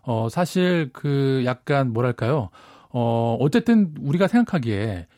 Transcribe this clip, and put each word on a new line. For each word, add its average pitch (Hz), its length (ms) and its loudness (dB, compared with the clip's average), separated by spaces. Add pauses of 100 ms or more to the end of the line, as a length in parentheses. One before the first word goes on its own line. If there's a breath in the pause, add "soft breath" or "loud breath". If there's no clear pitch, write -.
어, 113 280 -2
사실 175 640 0
그 135 500 0
약간 127 480 0
뭐랄까요? 120 560 0 (500 loud breath)
어, 117 420 0
어쨌든 208 600 2
우리가 175 260 0
생각하기에 113 800 0 (120)